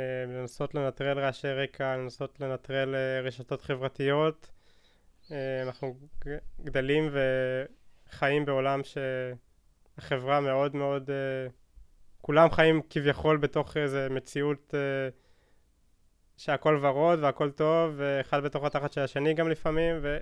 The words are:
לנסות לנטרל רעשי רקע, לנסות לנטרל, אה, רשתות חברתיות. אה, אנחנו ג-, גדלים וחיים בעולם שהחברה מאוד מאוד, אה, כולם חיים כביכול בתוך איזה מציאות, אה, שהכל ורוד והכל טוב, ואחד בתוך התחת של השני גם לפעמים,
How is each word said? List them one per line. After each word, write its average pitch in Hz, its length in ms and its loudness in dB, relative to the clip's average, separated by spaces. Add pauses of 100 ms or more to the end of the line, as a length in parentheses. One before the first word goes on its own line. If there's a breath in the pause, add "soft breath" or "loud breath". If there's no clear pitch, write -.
(280)
לנסות 127 460 -6
לנטרל 139 440 0
רעשי 139 300 -2
רקע, 135 480 -2
לנסות 131 440 -8
לנטרל, 135 540 -2
אה, 131 260 -2
רשתות 127 420 -6
חברתיות. 143 880 0 (840)
אה, 135 300 -4
אנחנו 127 320 -8 (320)
ג-, 143 100 -6 (280)
גדלים 143 460 2 (960)
וחיים 147 360 2
בעולם 139 400 0
שהחברה 131 1600 -4
מאוד 139 360 0
מאוד, 139 340 -2
אה, 135 400 -4 (720)
כולם 156 300 8
חיים 160 300 6 (100)
כביכול 151 460 4
בתוך 143 400 -2
איזה 139 340 0
מציאות, 143 640 -4
אה, 135 340 -2 (1300)
שהכל 151 460 2
ורוד 147 400 4
והכל 143 280 2
טוב, 160 460 2
ואחד 139 460 -2
בתוך 143 220 -4
התחת 143 280 -2
של - 80 -4
השני 143 340 0
גם 165 140 0
לפעמים, 160 480 0 (240)